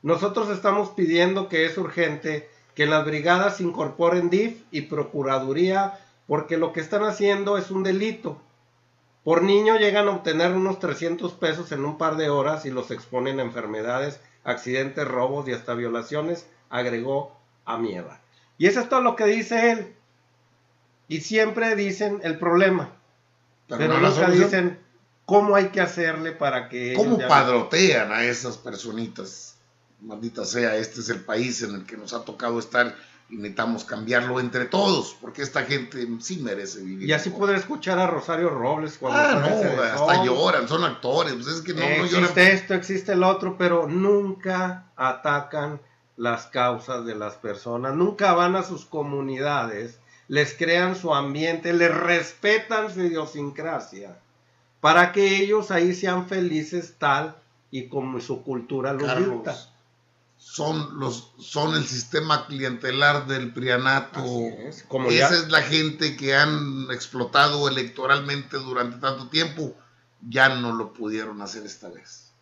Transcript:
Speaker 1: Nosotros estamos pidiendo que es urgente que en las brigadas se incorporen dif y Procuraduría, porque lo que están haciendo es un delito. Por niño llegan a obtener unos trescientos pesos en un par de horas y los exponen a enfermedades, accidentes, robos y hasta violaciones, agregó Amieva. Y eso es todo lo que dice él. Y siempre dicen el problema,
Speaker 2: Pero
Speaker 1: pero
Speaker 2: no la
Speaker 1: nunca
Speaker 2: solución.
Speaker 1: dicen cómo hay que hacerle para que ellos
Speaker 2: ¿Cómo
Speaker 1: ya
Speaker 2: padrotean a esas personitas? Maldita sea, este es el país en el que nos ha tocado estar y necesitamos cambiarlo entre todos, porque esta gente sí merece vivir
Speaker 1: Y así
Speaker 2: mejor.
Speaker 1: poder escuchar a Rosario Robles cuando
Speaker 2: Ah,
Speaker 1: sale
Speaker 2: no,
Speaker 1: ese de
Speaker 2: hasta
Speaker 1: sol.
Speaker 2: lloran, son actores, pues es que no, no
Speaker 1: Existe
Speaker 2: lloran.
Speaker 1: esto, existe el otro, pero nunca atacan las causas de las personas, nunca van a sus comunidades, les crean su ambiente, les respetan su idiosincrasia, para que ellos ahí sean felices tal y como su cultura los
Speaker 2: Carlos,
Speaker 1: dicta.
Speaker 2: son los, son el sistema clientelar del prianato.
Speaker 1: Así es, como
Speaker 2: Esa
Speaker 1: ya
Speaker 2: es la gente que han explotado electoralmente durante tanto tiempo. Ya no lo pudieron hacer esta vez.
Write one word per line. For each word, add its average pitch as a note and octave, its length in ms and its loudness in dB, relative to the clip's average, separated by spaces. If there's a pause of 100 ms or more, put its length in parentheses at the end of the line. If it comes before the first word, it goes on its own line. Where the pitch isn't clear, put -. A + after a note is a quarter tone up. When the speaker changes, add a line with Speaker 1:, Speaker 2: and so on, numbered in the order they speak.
Speaker 1:
Nosotros G3 480 0
estamos G3+ 420 0
pidiendo F3+ 580 2
que D#3+ 160 2
es D#3+ 120 -4
urgente D#3 720 -4 (260)
que D3 80 2
en D3+ 80 2
las D3+ 140 4
brigadas F3 520 2
se F#3 60 -4
incorporen E3+ 680 0
dif G#3+ 320 0 (100)
y D3+ 100 -4
Procuraduría, D3 1160 0 (280)
porque D#3 300 -2
lo D#3+ 160 0
que E3 60 -6
están G3+ 240 -2
haciendo G3+ 540 2
es F3+ 140 -6
un F#3+ 120 -2
delito. F#3+ 560 -2 (840)
Por E3 180 4
niño G#3 360 6
llegan G#3 300 4
a G3+ 40 2
obtener F3+ 420 0
unos F#3 260 0
trescientos E3+ 540 -4
pesos E3 380 -4
en C#3 140 -4
un D3+ 120 -6
par D#3 200 0
de D#3 120 0
horas C#3+ 360 0
y C#3 40 -6
los B2+ 220 -6
exponen B2+ 480 -4
a C3 40 0
enfermedades, A#2 760 -4 (240)
accidentes, C3+ 640 -4
robos C3 420 -2
y A#2+ 40 -2
hasta A#2 200 -6
violaciones, A#2+ 720 -4 (240)
agregó B2 680 -4 (300)
Amieva. G#2+ 560 -6 (360)
Y D#3+ 100 4
eso G3+ 120 4
es A#3+ 100 -4
todo C4 120 4
lo A#3+ 140 2
que A3 100 0
dice A3+ 460 2
él. G#3+ 240 -6 (1120)
Y D#3 100 -6
siempre A3 560 2
dicen G3+ 480 -2
el D#3+ 160 -2
problema, F3 560 4 (720)
Speaker 2:
Pero A#2+ 100 -8
Speaker 1:
pero D#3 160 2
Speaker 2:
no E3 60 4
la D3+ 100 6
Speaker 1:
nunca D3 160 4
Speaker 2:
solución. F3+ 200 6
Speaker 1:
dicen F#3 340 0 (460)
cómo G#3 300 6
hay G3 120 6
que F#3+ 140 0
hacerle E3 500 -2
para C3 380 -2
que B2 240 -4
ellos - 100 4
Speaker 2:
¿Cómo D#3+ 160 4
Speaker 1:
ya B2+ 80 -2
Speaker 2:
padrotean B2+ 840 4
a A2+ 100 0
esas A#2+ 340 -4
personitas? A2 1000 -12 (420)
Maldita A2 460 -10
sea, A2+ 320 0
este A2 240 -6
es G#2 80 -10
el G2+ 100 -4
país A#2 420 -4
en G#2 140 -8
el F#2 100 -12
que A#2 120 -16
nos G#2+ 160 -14
ha A#2 100 -8
tocado A#2 340 -6
estar A#2+ 380 0 (340)
y A2+ 60 -16
necesitamos G#2+ 480 -4
cambiarlo B2 560 -2
entre B2 260 -2
todos, F#3 540 0
porque A#2+ 220 -12
esta C#3 220 -2
gente B2+ 440 -4 (140)
sí F#3 160 -8
merece G2+ 440 -6
vivir F#2+ 260 -8
Speaker 1:
Y D3 40 2
así D3+ 180 0
Speaker 2:
mejor. G3 180 -2
Speaker 1:
poder G3 100 2
escuchar F#3+ 420 -4
a F#3 80 2
Rosario E3 420 0
Robles D3+ 480 -2
cuando C4+ 220 0
Speaker 2:
Ah, D4 140 4
Speaker 1:
sale D3+ 160 2
Speaker 2:
no, G#3 60 2
Speaker 1:
ese F#3+ 200 0
de A#2+ 140 0
Speaker 2:
hasta C#3+ 260 2
Speaker 1:
sol. - 100 4
Speaker 2:
lloran, C3+ 440 2
son E3 160 0
actores, C#3+ 480 0
pues A#2+ 140 -8
es E3 140 -6
que E3+ 120 -8
no, D#3 80 -4
no C3+ 40 0
Speaker 1:
Existe E3 360 2
Speaker 2:
lloran. F3+ 340 6
Speaker 1:
esto, F#3+ 180 -2
existe F#3 380 -2
el F3+ 120 4
otro, F#3+ 340 2
pero E3+ 300 2
nunca F#3+ 1000 0 (100)
atacan C#3+ 840 -2 (340)
las A#2 320 -2
causas B2 580 -2
de A2+ 100 -6
las G#2 200 -8
personas, A#2+ 580 -6
nunca F#3+ 400 2
van F3 220 4
a F#3+ 80 0
sus F#3 220 -10
comunidades, C3+ 1120 -4 (300)
les C#3+ 240 2
crean F3 420 0
su E3+ 180 -2
ambiente, D#3 600 -2
les E3+ 200 6
respetan G3+ 1000 0
su F#3 80 -4
idiosincrasia, D3 1160 -6 (600)
para F3 320 8
que G3 260 4
ellos G3+ 320 2
ahí F3+ 240 4
sean F3+ 340 -2
felices E3+ 680 -2
tal D3+ 380 0 (360)
y B2+ 160 -8
como C3 340 -6
su B2+ 200 -6
cultura C3 520 -4
los C3+ 100 -2
Speaker 2:
Carlos, F#3 320 0
Speaker 1:
dicta. - 220 -8 (800)
Speaker 2:
son D3+ 600 -6
los, B2 420 -8
son D#3 360 -2
el D3+ 80 2
sistema C#3+ 640 -2
clientelar C3+ 800 0
del C3 260 -4
prianato. C3 680 0
Speaker 1:
Así B2 240 -4 (140)
es, C#3+ 280 -14
como B2+ 220 0
Speaker 2:
Esa B2 200 6
Speaker 1:
ya F3 60 4
Speaker 2:
es D#3+ 140 0
la D#3 120 6
gente D3+ 540 0
que C3+ 180 -2
han C#3+ 580 2
explotado C#3 760 2
electoralmente C#3 880 -2
durante B2 420 -4
tanto C3 300 -4
tiempo. D#3 460 -4 (520)
Ya C3 220 4
no B2 240 -2
lo A2 200 -6
pudieron A2 480 -6
hacer G#2 240 -12
esta G2+ 240 -16
vez. - 420 -20 (100)